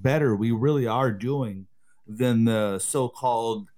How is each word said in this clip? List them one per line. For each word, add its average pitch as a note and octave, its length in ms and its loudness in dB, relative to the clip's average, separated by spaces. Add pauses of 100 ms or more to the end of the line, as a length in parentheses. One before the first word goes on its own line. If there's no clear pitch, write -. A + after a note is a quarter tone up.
better C3+ 320 2
we A2 160 0
really B2+ 360 0
are B2 260 0
doing G#2+ 540 -6 (400)
than A2+ 380 2
the G#2+ 360 2
so-called A#2 960 -2